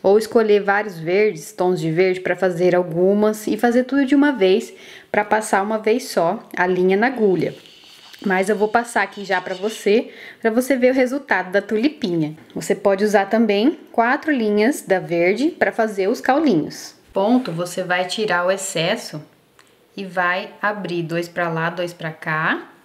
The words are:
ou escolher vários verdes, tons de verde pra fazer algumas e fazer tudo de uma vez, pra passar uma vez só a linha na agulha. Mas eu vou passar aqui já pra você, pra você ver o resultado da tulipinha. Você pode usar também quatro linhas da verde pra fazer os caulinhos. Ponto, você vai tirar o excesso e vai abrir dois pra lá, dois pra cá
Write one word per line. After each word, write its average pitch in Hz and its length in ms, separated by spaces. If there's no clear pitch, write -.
ou 190 160
escolher 220 460
vários 202 340
verdes, 175 540
tons 180 300
de 165 100
verde 185 300
pra 180 160
fazer 180 400
algumas 190 720
e - 80
fazer 240 260
tudo 269 240
de 269 80
uma 285 160
vez, 208 420
pra 208 140
passar 214 380
uma 214 160
vez 220 260
só 185 360
a 180 120
linha 185 280
na 220 120
agulha. 208 440
Mas 190 240
eu 214 60
vou 208 140
passar 233 340
aqui 196 220
já 185 160
pra 185 160
você, 208 560
pra 226 120
você 254 240
ver 254 160
o - 20
resultado 254 560
da 196 100
tulipinha. 196 760
Você 175 220
pode 196 260
usar 208 240
também 220 500
quatro 254 400
linhas 220 520
da 185 180
verde 175 480
pra 202 240
fazer 202 340
os 196 140
caulinhos. 262 720
Ponto, 220 380
você 170 320
vai 180 240
tirar 180 400
o 190 60
excesso 190 680
e 196 80
vai 180 460
abrir 185 400
dois 170 260
pra 175 200
lá, 165 220
dois 175 220
pra 165 200
cá 165 560